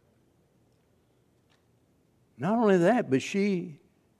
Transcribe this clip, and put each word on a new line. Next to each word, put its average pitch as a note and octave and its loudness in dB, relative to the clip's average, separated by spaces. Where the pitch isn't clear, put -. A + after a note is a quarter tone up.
Not F3+ -2
only G#3 4
that, F3 2
but C3 0
she F#3+ -4